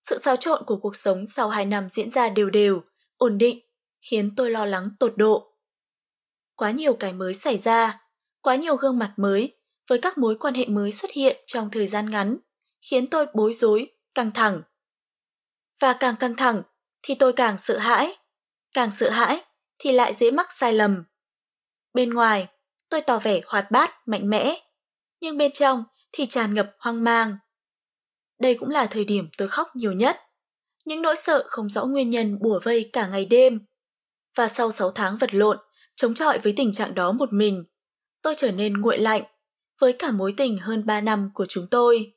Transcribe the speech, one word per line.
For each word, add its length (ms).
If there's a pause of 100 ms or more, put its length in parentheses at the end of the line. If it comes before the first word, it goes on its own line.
Sự 140
xáo 180
trộn 300
của 160
cuộc 140
sống 300
sau 240
hai 160
năm 240
diễn 220
ra 180
đều 200
đều, 320 (360)
ổn 200
định, 220 (500)
khiến 260
tôi 160
lo 140
lắng 240 (100)
tột 180
độ. 340 (1040)
Quá 160
nhiều 220
cái 200
mới 200
xảy 240
ra, 440 (400)
quá 140
nhiều 200
gương 240
mặt 180
mới, 400 (320)
với 120
các 160
mối 220
quan 140
hệ 120
mới 260
xuất 200
hiện 360
trong 240
thời 160
gian 220
ngắn, 280 (440)
khiến 260
tôi 260
bối 200
rối, 340 (260)
căng 180
thẳng. 300 (1200)
Và 120
càng 260
căng 160
thẳng 260 (420)
thì 120
tôi 180
càng 240
sợ 200
hãi, 380 (580)
càng 180
sợ 180
hãi 320 (360)
thì 140
lại 220
dễ 180
mắc 200
sai 220
lầm. 300 (880)
Bên 200
ngoài, 340 (420)
tôi 120
tỏ 180
vẻ 260
hoạt 260
bát, 360
mạnh 220
mẽ, 320 (600)
nhưng 160
bên 140
trong 320 (280)
thì 140
tràn 280
ngập 260
hoang 240
mang. 340 (1000)
Đây 200
cũng 100
là 160
thời 200
điểm 320
tôi 100
khóc 280
nhiều 160
nhất. 280 (680)
Những 160
nỗi 220
sợ 240
không 220
rõ 160
nguyên 240
nhân 320
bủa 220
vây 300
cả 140
ngày 180
đêm. 400 (720)
Và 120
sau 240
sáu 200
tháng 260
vật 160
lộn, 240 (380)
chống 180
chọi 260
với 180
tình 160
trạng 220
đó 160
một 220
mình, 300 (580)
tôi 160
trở 140
nên 300
nguội 160
lạnh 260 (560)
với 140
cả 180
mối 260
tình 200
hơn 280
ba 160
năm 320
của 160
chúng 220
tôi. 440